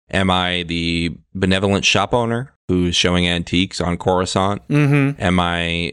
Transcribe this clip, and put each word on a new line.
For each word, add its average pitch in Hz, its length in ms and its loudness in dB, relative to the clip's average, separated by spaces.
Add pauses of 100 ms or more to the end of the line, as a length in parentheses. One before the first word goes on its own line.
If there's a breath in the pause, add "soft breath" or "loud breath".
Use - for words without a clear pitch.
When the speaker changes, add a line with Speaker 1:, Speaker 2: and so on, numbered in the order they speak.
(120)
Speaker 1:
Am 95 200 0
I 90 320 0
the 85 520 -2 (200)
benevolent 95 500 2
shop - 280 0
owner 120 380 -2 (160)
who's 90 280 0
showing 90 320 2
antiques 87 520 -2
on 87 180 -2
Coruscant? 92 720 0
Speaker 2:
Mm-hmm. 143 540 2
Speaker 1:
Am 90 180 2
I 85 540 -2